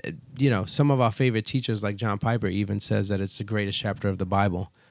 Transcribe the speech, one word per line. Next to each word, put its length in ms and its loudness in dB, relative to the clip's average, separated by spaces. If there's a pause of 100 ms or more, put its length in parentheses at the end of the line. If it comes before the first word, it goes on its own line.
uh, 60 -6 (260)
you 120 4
know, 160 2
some 240 2
of 100 4
our 120 4
favorite 340 0
teachers 380 -2
like 140 -2
John 200 -2
Piper 300 0
even 320 0
says 300 0
that 120 0
it's 160 -4
the 80 -6
greatest 320 -2
chapter 320 -4
of 80 0
the 80 -2
Bible. 460 2 (200)